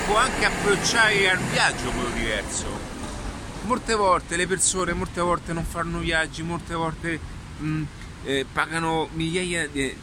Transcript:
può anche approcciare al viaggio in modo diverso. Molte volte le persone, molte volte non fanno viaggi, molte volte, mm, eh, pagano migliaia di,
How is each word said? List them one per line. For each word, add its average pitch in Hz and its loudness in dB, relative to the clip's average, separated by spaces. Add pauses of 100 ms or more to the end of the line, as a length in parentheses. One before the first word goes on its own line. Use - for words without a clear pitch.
può 202 4
anche 233 4
approcciare 202 4
al 185 4
viaggio 208 2
in 120 -2
modo 123 0
diverso. 110 -2 (960)
Molte 226 0
volte 185 4
le 175 2
persone, 180 2
molte 175 -4
volte 170 0
non 165 -2
fanno 170 -4
viaggi, 160 -2
molte 170 -4
volte, 165 -2 (420)
mm, 156 0 (420)
eh, 135 0
pagano 160 0
migliaia 170 -2
di, 139 -2